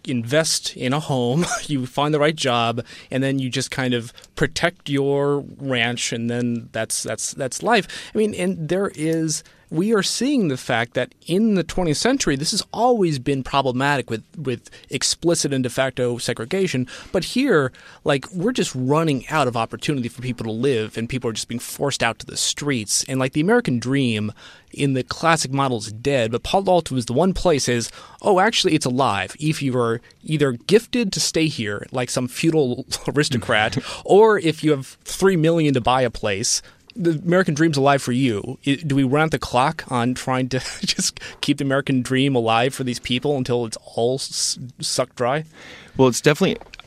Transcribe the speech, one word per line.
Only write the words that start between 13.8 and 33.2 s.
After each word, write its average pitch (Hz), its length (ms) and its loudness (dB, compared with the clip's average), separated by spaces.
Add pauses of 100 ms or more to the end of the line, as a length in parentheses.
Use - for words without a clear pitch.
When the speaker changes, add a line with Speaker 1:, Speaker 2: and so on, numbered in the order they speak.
Speaker 1:
with, 110 120 -4 (140)
with 127 320 -6 (220)
explicit 156 600 0
and 135 120 2
de 123 80 -2
facto 123 480 0
segregation. 127 680 -2 (240)
But 185 140 0
here, 208 480 2 (320)
like, 143 280 0
we're 190 200 -2
just 233 220 -2
running 139 540 0
out 147 200 2
of 117 80 -2
opportunity 120 540 -2
for - 100 -14
people 120 240 -6
to 113 80 -4
live, 113 460 0
and 117 100 -4
people 123 220 -4
are - 20 -2
just - 160 -8
being 117 100 -6
forced - 440 -4
out 117 160 0
to - 80 -16
the - 100 -12
streets. - 720 -2
And, 131 100 -2
like, 131 140 0
the 151 80 0
American 185 380 2
dream 117 560 0 (380)
in 139 200 0
the 127 100 0
classic 156 500 0
model 139 260 0
is 107 120 -10
dead, 117 420 0
but 120 100 -2
Palo 196 280 0
Alto 170 260 2
is 120 100 -2
the 120 80 -4
one 175 180 4
place 160 340 2
is, 120 240 0 (300)
oh, 185 200 4
actually, 190 340 2
it's 147 120 0
alive. 120 540 0
If 151 220 -2
you 131 160 0
are 117 240 0 (200)
either 143 300 2
gifted 208 600 2
to 156 60 -2
stay 160 260 2
here, 104 460 -4
like 127 180 -4
some 127 180 -2
feudal 135 560 0 (140)
<laughs> - 100 -10
aristocrat, 120 720 2 (140)